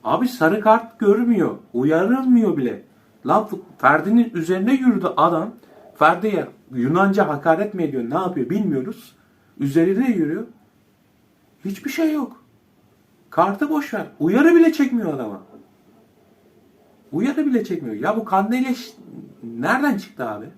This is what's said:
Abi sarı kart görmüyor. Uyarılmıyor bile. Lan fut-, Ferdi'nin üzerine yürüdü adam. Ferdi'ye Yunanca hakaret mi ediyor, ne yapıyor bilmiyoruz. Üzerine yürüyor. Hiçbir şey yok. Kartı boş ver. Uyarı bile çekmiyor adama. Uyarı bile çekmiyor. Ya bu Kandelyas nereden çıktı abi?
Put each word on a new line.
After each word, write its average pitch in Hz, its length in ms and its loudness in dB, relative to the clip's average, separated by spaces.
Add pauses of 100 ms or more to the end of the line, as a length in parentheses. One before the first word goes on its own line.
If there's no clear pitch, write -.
Abi 190 240 0
sarı 185 320 0
kart 220 380 2
görmüyor. 208 600 2 (140)
Uyarılmıyor 202 840 2
bile. 120 260 -4 (440)
Lan 202 200 2
fut-, - 180 -12 (140)
Ferdi'nin 185 560 2
üzerine 185 400 0
yürüdü 233 320 0 (100)
adam. 170 380 0 (400)
Ferdi'ye 180 520 0 (280)
Yunanca 180 540 2
hakaret 165 460 0
mi 180 80 -4
ediyor, 131 280 -4
ne 139 40 -6
yapıyor 165 360 -4
bilmiyoruz. 156 680 -4 (420)
Üzerine 175 520 2
yürüyor. 180 360 -2 (1160)
Hiçbir 196 260 -8
şey 320 220 -2
yok. 294 320 -6 (840)
Kartı 196 400 0
boş 294 240 -4
ver. 180 120 -6 (140)
Uyarı 254 340 4
bile 330 180 6
çekmiyor 233 420 -2
adama. 110 280 -10 (1700)
Uyarı 277 340 -2
bile 247 180 0
çekmiyor. 135 320 -8
Ya 170 200 -2
bu 220 80 -4
Kandelyas 240 640 -2 (540)
nereden 196 560 -2
çıktı - 300 -10
abi? 107 180 -12 (120)